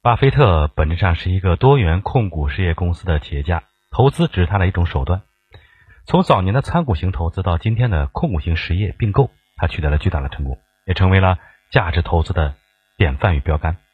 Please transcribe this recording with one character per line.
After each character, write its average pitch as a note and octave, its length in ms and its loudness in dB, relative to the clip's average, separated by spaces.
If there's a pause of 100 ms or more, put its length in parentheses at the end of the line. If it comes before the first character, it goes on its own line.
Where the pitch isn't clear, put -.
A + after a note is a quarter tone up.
巴 A#2+ 140 2
菲 C3+ 160 4
特 F2 380 4
本 D#2 200 0
质 E2+ 80 -2
上 F2 200 2
是 - 160 -6
一 F#2 80 0
个 F2+ 160 2
多 C#3 200 4
元 F#2 260 2
控 G#2+ 280 -2
股 D2+ 180 -4
事 F#2+ 140 -4
业 E2+ 100 0
公 F2 220 -2
司 - 100 -14
的 D#2+ 140 0
企 - 160 -8
业 C#2+ 80 -4
家， E2 220 -4 (260)
投 C3 180 2
资 E3 200 -2
只 - 80 -6
是 F2+ 100 2
他 G2 120 -2
的 F#2 100 2
一 - 20 0
种 F2 160 0
手 - 180 -2
段。 F2+ 180 -2 (840)
从 F3+ 160 2
早 B2+ 180 2
年 F#2+ 140 0
的 C3+ 80 0
参 E3+ 220 -2
股 B2 100 0
型 F2+ 160 -2
投 E2+ 200 -4
资 F#2+ 120 -6
到 F2 160 0
今 A2 160 -2
天 A#2+ 160 0
的 D2+ 160 0
控 - 260 -4
股 E2 60 -2
型 E2 160 -2
实 E2+ 220 -4
业 G2+ 200 -2
并 G#2+ 140 -2
购， B2 180 2 (280)
他 - 100 -2
取 - 160 -4
得 D2+ 80 0
了 D2+ 80 2
巨 - 100 0
大 D#2+ 120 -4
的 C#2 80 -6
成 C#2 160 -8
功， C2 160 -8 (260)
也 F2+ 80 -2
成 F#2 160 4
为 F#2+ 80 6
了 F#2 180 2 (340)
价 F#2 200 0
值 E2 100 0
投 E2 220 0
资 F#2 100 -4
的 D2+ 220 -2 (420)
典 C#2+ 200 0
范 E2+ 180 0
与 D2 60 0
标 D2 180 -2
杆。 E2 200 -4 (160)